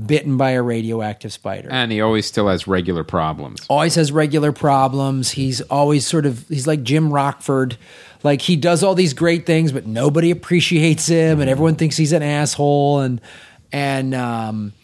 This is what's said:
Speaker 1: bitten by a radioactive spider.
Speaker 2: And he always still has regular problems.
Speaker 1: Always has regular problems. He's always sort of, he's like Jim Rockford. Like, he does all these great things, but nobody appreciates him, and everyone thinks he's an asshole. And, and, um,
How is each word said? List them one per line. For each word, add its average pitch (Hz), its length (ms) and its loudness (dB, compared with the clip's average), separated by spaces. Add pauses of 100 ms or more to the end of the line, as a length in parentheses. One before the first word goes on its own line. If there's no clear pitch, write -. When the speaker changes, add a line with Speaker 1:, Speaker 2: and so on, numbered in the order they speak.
Speaker 1:
bitten 143 300 0
by 131 160 2
a 127 100 0
radioactive 113 680 -4
spider. 98 380 -10
Speaker 2:
And 123 220 -2
he 107 80 0
always 110 260 2
still 104 220 0
has 92 200 0
regular 90 360 0
problems. 78 640 -6
Speaker 1:
Always 156 280 2
has 151 160 2
regular 147 400 0
problems. 135 800 0
He's 131 300 -4
always 143 440 0
sort 156 180 0
of, 131 240 -4
he's 139 180 -4
like 156 180 0
Jim 151 280 2
Rockford. 139 640 0 (460)
Like, 143 180 2
he 180 160 2
does 170 260 2
all 196 120 2
these 180 180 2
great 170 320 0
things, 160 280 2
but 131 140 -8
nobody 143 440 2
appreciates 165 760 2
him, 160 360 2
and 131 80 0
everyone 160 240 2
thinks 156 240 -2
he's 156 160 2
an 156 80 2
asshole. 143 760 0
And, 127 200 -2 (520)
and, 135 420 -4
um, 110 580 -6 (120)